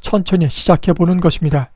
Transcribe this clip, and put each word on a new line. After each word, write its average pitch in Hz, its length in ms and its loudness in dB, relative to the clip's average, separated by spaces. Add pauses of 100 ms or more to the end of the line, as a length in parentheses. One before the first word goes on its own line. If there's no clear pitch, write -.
천천히 180 480 0
시작해보는 175 720 0
것입니다. 151 560 0